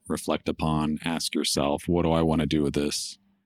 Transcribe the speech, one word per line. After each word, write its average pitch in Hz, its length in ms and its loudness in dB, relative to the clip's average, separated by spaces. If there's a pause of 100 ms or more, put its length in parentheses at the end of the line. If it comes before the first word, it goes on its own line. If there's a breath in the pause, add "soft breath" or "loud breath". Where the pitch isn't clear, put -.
reflect 78 420 -4
upon, 78 560 0
ask 82 300 -4
yourself, 73 540 0
"What 87 140 2
do 82 100 4
I 82 100 6
want 80 200 4
to 76 40 2
do 76 160 2
with 69 120 0
this?" 73 440 -4 (280)